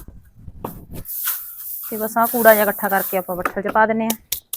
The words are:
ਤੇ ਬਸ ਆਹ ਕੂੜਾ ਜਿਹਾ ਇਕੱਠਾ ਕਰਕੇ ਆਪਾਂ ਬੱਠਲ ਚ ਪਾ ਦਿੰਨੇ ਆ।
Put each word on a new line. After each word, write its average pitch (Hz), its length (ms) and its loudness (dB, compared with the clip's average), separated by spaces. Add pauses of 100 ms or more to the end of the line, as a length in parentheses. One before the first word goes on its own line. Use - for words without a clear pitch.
(1900)
ਤੇ 226 60 -6
ਬਸ 214 220 -2
ਆਹ 233 80 6
ਕੂੜਾ 226 280 6
ਜਿਹਾ 208 100 4
ਇਕੱਠਾ 202 240 0
ਕਰਕੇ 190 280 0
ਆਪਾਂ 180 200 -2
ਬੱਠਲ 180 260 -6
ਚ 196 100 -4
ਪਾ 220 140 6
ਦਿੰਨੇ 220 200 0
ਆ। 220 100 0 (400)